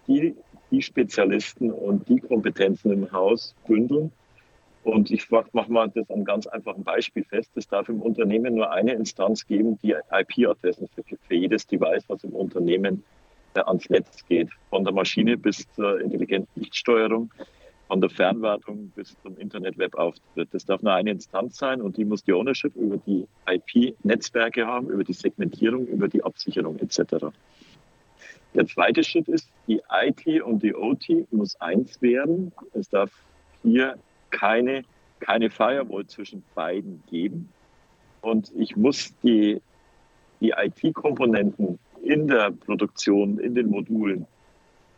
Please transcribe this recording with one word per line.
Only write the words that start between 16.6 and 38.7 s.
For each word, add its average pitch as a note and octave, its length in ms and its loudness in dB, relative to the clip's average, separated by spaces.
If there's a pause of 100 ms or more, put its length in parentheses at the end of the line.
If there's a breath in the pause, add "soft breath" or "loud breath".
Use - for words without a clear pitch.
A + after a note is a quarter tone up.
von F#2+ 140 0
der F2+ 80 4
Fernwartung G#2 840 -2
bis G2+ 260 -14
zum F#2+ 160 -18
Internet-Web-Auftritt. F#2 1120 -6
Das F#2 140 -8
darf F#2+ 160 -2
nur G#2 120 2
eine F#2+ 180 2
Instanz G2 460 -6
sein C3 260 -4
und F#2+ 140 -6
die G#2+ 80 0
muss G#2 180 -2
die G2 100 2
Ownership B2+ 420 0
über G2+ 220 -2
die G2 300 -2 (200)
I-P-Netzwerke A2+ 1160 0
haben, B2 240 -4
über G2 140 -2
die - 100 -4
Segmentierung, - 720 -2
über - 220 -2
die - 160 0
Absicherung - 560 -6
et - 120 -6
cetera. D2+ 400 -2 (1200 loud breath)
Der - 120 2
zweite - 360 2
Schritt - 240 0
ist, E3 220 -2 (180)
die A2 140 0 (100)
I A#2+ 200 2
T D#3 300 0
und A2 200 -2
die - 140 0
O A2 180 0
T E4 380 0
muss G#2 280 -2
eins F#2 420 -2
werden. D3+ 500 0 (220)
Es G#2 160 -8
darf G2+ 220 0 (520)
hier C3 320 4 (340)
keine, B2 540 0 (360)
keine A2 300 0
Firewall A2+ 560 -2
zwischen - 380 -16 (100)
beiden D#3 560 -6
geben. - 400 -6 (720)
Und A2+ 340 -2
ich - 200 -4